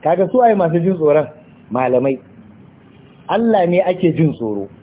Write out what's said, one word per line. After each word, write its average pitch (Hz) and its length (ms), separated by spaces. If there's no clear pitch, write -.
Kaga 180 280
su 247 60
waye 233 180
masu 170 240
jin 185 160
tsoron? 151 320
Malamai. 127 480
Allah 208 400
ne 175 140
ake 180 340
jin 147 180
tsoro. 104 340